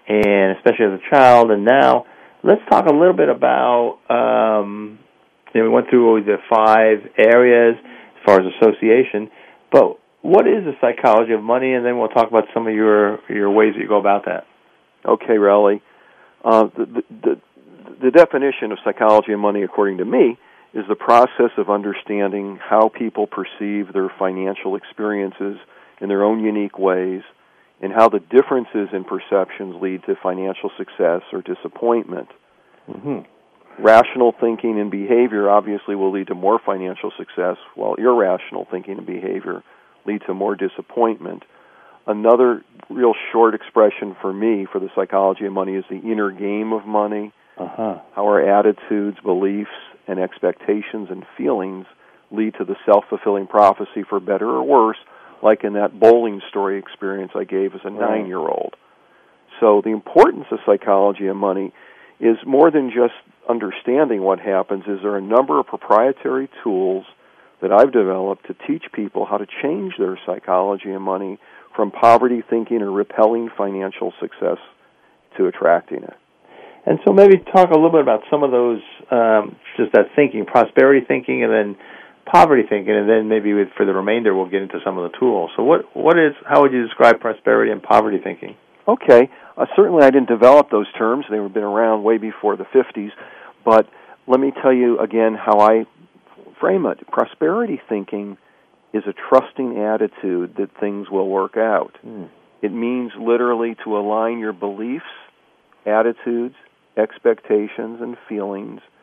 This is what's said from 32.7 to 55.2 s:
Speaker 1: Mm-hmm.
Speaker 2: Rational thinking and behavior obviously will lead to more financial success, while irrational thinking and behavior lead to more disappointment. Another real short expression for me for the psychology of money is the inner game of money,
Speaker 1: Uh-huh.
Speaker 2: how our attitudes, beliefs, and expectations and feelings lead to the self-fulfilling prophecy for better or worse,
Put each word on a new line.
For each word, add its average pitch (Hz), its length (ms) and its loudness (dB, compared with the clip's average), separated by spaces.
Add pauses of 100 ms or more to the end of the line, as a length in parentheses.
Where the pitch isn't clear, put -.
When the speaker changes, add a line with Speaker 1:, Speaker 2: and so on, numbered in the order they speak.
Speaker 1:
Mm-hmm. 139 300 -10 (640)
Speaker 2:
Rational 117 560 4
thinking 113 400 -4
and 104 120 -4
behavior 104 580 0
obviously 101 460 -2
will 95 180 -2
lead 98 140 -6
to 95 80 -8
more 95 240 0
financial 92 580 -8
success, 90 400 -6 (180)
while 107 200 -6
irrational 98 760 -2
thinking 95 280 -12
and 95 80 -18
behavior 92 560 -10 (420)
lead 104 220 -8
to 92 80 -8
more 98 220 -4
disappointment. 92 880 -6 (640)
Another 113 560 2 (280)
real 120 240 0 (180)
short 113 220 2
expression 104 640 -2
for 98 100 -6
me 101 400 -4
for - 80 -6
the 95 160 -10
psychology 98 520 -2
of 98 80 -8
money 95 200 -4
is 95 140 -8
the 95 120 -12
inner 107 320 -4
game 104 420 -6
of 104 100 -8
money, 104 480 -4 (240)
Speaker 1:
Uh-huh. 95 440 -10 (140)
Speaker 2:
how 101 120 -4
our 101 160 2
attitudes, 104 840 0
beliefs, 98 460 -4 (380)
and 92 120 -6
expectations 101 920 -6
and 92 160 -16 (100)
feelings 95 480 -6 (460)
lead 107 240 -6
to 104 100 -8
the - 120 -8 (100)
self-fulfilling 101 600 0
prophecy 101 600 0
for 101 120 -6
better 95 280 -4
or 127 140 -4
worse, 123 360 2 (440)